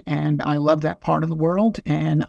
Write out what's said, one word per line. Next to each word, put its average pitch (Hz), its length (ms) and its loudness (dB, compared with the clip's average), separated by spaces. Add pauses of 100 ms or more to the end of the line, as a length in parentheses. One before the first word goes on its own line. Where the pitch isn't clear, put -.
and 147 380 -2
I 147 140 0
love 151 240 2
that 156 200 -4
part 160 220 0
of 160 60 -2
the 160 60 -4
world, 185 520 0
and 156 420 0